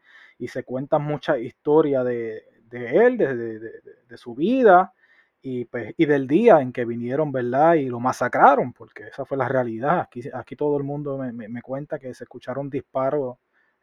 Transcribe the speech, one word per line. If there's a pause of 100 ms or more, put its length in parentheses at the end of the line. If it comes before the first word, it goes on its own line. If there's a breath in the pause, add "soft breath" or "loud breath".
(380 soft breath)
y
se
cuentan
muchas
historias
de, (260)
de
él,
de,
de,
de, (120)
de, (260)
de
su
vida, (480)
y,
pues,
y
del
día
en
que
vinieron,
¿verdad?
Y
lo
masacraron,
porque
esa
fue
la
realidad.
Aquí, (120)
aquí
todo
el
mundo
me,
me,
me
cuenta
que
se
escucharon
disparos, (480)